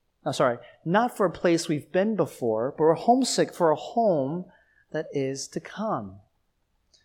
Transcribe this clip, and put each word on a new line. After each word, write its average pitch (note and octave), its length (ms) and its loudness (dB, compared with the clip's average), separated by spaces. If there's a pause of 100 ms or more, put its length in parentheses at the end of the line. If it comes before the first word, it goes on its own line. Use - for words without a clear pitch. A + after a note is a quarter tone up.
(240)
I'm D3 80 -2
sorry, B2 260 2 (260)
not A3+ 320 0
for G3+ 100 2
a E3 40 2
place E3+ 380 0
we've D3 240 -4
been G3+ 240 2
before, B2 600 -2
but D#3 80 0
we're D#3+ 100 6
homesick A#3+ 580 2
for E3 180 2
a D3+ 60 4
home F3 680 -2 (460)
that D#3 200 -6
is C3+ 360 -4
to E3+ 120 -8
come. C#3 560 -8 (880)